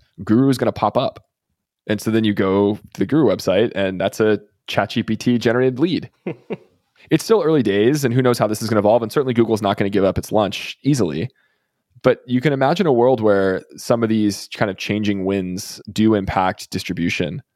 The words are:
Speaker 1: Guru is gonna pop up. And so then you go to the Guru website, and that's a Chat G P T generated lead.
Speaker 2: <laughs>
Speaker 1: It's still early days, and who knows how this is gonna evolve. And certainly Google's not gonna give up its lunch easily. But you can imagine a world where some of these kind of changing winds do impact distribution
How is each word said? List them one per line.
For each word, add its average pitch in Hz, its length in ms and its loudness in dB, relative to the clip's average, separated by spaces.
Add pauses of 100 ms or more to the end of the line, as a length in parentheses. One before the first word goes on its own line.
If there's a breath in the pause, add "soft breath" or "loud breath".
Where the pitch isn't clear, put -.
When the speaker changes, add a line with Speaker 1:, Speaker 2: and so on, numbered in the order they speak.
(240)
Speaker 1:
Guru 120 240 4
is 131 100 2
gonna 117 140 0
pop 107 240 -2
up. - 280 -4 (640)
And 107 140 -2
so 113 100 -6
then 110 140 2
you 104 100 2
go 101 420 2 (180)
to - 60 -4
the 98 60 -2
Guru 139 220 2
website, 95 460 0
and 95 260 -2
that's 98 200 -2
a 107 200 2 (260)
Chat 104 240 -2
G 113 120 -2
P 110 140 -4
T 123 220 0
generated 123 400 0
lead. 147 320 -2 (160)
Speaker 2:
<laughs> 175 60 -6 (800 soft breath)
Speaker 1:
It's 160 140 0
still 214 180 2
early 151 220 2
days, 110 400 2
and 117 100 0
who 131 80 2
knows 123 160 2
how 113 80 2
this 107 160 -4
is 113 60 -4
gonna 110 100 0
evolve. 107 240 4
And 107 80 -6
certainly 131 240 -2
Google's 113 260 2
not 104 160 0
gonna 101 140 -2
give 98 140 0
up 92 140 0
its - 120 -6
lunch - 540 -2
easily. 104 440 0 (720)
But 127 240 2
you 127 140 0
can 147 120 0
imagine 143 340 0
a 147 60 4
world 120 280 2
where 98 440 2 (120)
some 117 280 -2
of 110 40 2
these 107 460 0
kind 110 160 -2
of 92 60 -8
changing 101 480 -4
winds 95 580 -4 (100)
do 110 220 4
impact 95 560 -2
distribution 87 720 -6 (140)